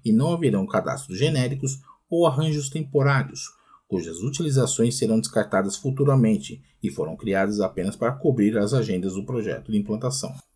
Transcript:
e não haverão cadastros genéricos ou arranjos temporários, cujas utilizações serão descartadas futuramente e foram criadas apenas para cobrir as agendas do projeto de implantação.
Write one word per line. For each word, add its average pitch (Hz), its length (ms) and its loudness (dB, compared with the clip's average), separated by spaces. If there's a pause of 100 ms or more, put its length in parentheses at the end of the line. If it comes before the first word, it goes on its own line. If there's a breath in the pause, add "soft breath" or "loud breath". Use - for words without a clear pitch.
e 110 80 2
não 143 200 4
haverão 110 340 0
cadastros - 520 -4
genéricos 135 640 -2 (280 loud breath)
ou 170 180 4
arranjos 151 440 0
temporários, 139 800 0 (360 soft breath)
cujas 82 340 -6
utilizações 131 760 0
serão 113 240 2
descartadas 98 560 0
futuramente 135 840 2 (200 soft breath)
e 101 80 -2
foram 80 260 -4
criadas 101 440 0
apenas 95 340 -2
para 117 180 -2
cobrir 113 440 2
as 104 160 2
agendas 95 420 0
do 101 120 -6
projeto 101 440 -6
de 107 80 2
implantação. 110 560 -4 (220)